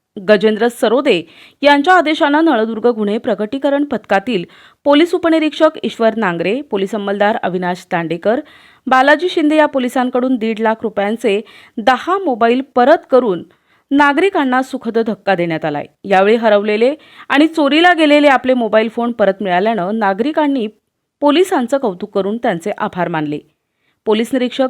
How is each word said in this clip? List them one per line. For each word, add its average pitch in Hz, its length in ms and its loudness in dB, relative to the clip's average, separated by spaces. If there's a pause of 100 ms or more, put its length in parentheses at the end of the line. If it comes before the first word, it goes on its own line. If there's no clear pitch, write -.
(280)
गजेंद्र 214 400 2
सरोदे 233 540 0 (400)
यांच्या 285 320 4
आदेशानं 311 520 2
नळदुर्ग 220 420 0
गुन्हे 214 300 -2
प्रकटीकरण 262 680 -4
पथकातील 208 600 -4 (400)
पोलीस 320 320 4
उपनिरीक्षक 320 540 0 (140)
ईश्वर 220 320 -2
नांगरे, 190 460 -2
पोलीस 202 340 -6
अंमलदार 202 400 -2
अविनाश 180 560 -6
दांडेकर, 170 480 -2 (480)
बालाजी 285 420 2
शिंदे 311 260 0
या 302 100 4
पोलिसांकडून 254 720 -2
दीड 220 240 -4
लाख 220 240 0
रुपयांचे 208 580 -2 (360)
दहा 254 400 0
मोबाईल 247 440 0 (140)
परत 262 220 4 (140)
करून 247 320 2 (480)
नागरिकांना 285 720 2
सुखद 254 360 -6
धक्का 220 380 -2
देण्यात 170 300 -4
आलाय. 147 200 -6 (180)
यावेळी 196 320 4
हरवलेले 220 600 2 (340)
आणि 294 180 4
चोरीला 320 460 2
गेलेले 294 340 4
आपले 254 260 2
मोबाईल 226 360 0
फोन 233 220 -4
परत 196 300 0
मिळाल्यानं 202 580 -2
नागरिकांनी 247 680 -2 (520)
पोलिसांचं 285 580 0
कौतुक 208 380 -6
करून 202 220 -2
त्यांचे 208 400 -4
आभार 180 300 -4
मानले. 151 320 -4 (680)
पोलीस 220 280 0
निरीक्षक 254 360 -2